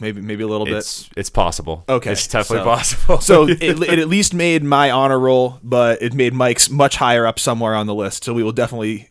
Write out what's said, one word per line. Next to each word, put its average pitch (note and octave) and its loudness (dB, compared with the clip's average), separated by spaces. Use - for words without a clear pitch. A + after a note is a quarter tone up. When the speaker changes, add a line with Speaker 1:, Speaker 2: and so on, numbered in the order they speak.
Speaker 1:
Maybe, G#2+ -8
maybe G#2+ -8
a A2 -4
little G#2+ -4
bit. G#2+ -4
Speaker 2:
It's, - -10
it's G2+ -6
possible. E2 -2
Speaker 1:
Okay, A#2+ -2
Speaker 2:
It's - -4
definitely A2+ -2
Speaker 1:
so, F#2+ -4
Speaker 2:
possible. - 4
<laughs> - 0
Speaker 1:
so D#3+ 6
it, D#3+ 0
it E3+ 0
at D#3+ 0
least F#3+ 0
made E3+ 0
my C#3+ 2
honor C3+ 2
roll, B2+ 2
but A#2+ 0
it A#2+ -4
made B2+ 2
Mike's B2 0
much C#3 2
higher A#2+ 2
up A2+ -2
somewhere A2+ -2
on G#2+ -2
the G#2 -6
list. G2+ -6
So B2 -6
we A#2 0
will A2 -2
definitely A2+ -6